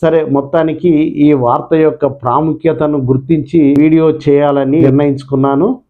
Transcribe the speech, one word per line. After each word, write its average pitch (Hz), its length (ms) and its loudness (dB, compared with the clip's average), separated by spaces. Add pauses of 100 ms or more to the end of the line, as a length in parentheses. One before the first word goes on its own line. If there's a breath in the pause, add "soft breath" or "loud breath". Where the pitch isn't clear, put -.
సరే, 160 240 0
మొత్తానికి 156 640 -2 (100)
ఈ 151 340 2
వార్త 131 400 0
యొక్క 156 320 0
ప్రాముఖ్యతను 151 920 -2
గుర్తించి 139 800 0
వీడియో 160 300 4
చేయాలని 143 720 0
నిర్ణయించుకున్నాను. 139 960 0 (100)